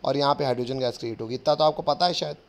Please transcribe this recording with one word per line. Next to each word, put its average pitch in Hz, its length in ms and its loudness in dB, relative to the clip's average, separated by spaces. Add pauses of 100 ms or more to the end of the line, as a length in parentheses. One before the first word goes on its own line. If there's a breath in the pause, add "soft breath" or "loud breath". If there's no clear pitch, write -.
और 139 120 2
यहाँ 143 180 4
पे 143 100 -2
हाइड्रोजन 123 340 -2
gas 123 200 -2
create 113 220 -8
होगी। 113 140 -6
इतना 147 200 2
तो 156 100 2
आपको 151 180 2
पता 151 240 0
है 175 80 0
शायद 151 220 -6 (120)